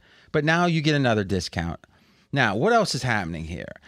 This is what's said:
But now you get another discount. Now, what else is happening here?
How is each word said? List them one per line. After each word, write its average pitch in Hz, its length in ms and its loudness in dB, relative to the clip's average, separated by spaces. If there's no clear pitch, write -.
But 151 140 0
now 165 200 4
you 160 160 2
get 147 140 2
another 120 300 2
discount. 87 540 -4
Now, 120 240 0
what 156 160 2
else 226 240 2
is 131 80 -6
happening 90 420 -2
here? 80 220 -10